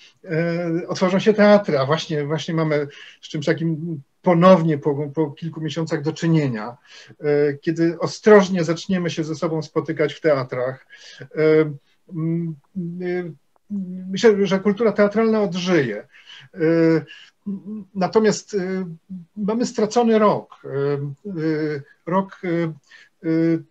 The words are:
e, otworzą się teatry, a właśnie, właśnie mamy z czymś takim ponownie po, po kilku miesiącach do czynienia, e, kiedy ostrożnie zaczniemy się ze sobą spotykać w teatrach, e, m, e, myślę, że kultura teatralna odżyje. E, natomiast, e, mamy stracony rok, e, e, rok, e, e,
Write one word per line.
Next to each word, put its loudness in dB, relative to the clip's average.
e, -4
otworzą 0
się 2
teatry, 4
a 0
właśnie, -2
właśnie -4
mamy 0
z -20
czymś -8
takim -4
ponownie 4
po, -4
po -2
kilku -12
miesiącach -4
do -4
czynienia, -2
e, 2
kiedy -2
ostrożnie 4
zaczniemy -2
się -4
ze -6
sobą -4
spotykać -4
w -20
teatrach, -2
e, -16
m, -4
e, -6
myślę, 4
że 0
kultura 2
teatralna 2
odżyje. 0
E, -14
natomiast, 0
e, -4
mamy -2
stracony 0
rok, 0
e, -14
e, -4
rok, -4
e, -6
e, 0